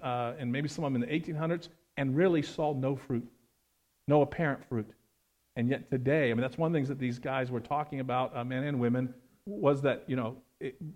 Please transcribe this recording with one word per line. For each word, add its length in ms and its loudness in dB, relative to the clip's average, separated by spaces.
uh, 340 -2
and 140 -2
maybe 160 0
some 160 -4
of 80 0
them 100 2
in 60 -2
the 80 -2
eighteen 200 -4
hundreds, 340 -2
and 220 0
really 240 6
saw 320 -2
no 240 0
fruit, 280 -2
no 140 8
apparent 440 -2
fruit? 240 -4
And 140 0
yet 200 -2
today, 420 2
I 20 2
mean, 80 2
that's 160 -2
one 100 2
of 60 2
the 60 2
things 100 0
that 100 -4
these 180 -2
guys 320 -2
were 120 -2
talking 400 -4
about, 340 -2
uh, 80 -4
men 220 -2
and 120 0
women, 360 2
was 380 2
that, 220 2
you 120 -2
know, 180 -4
it, 160 -8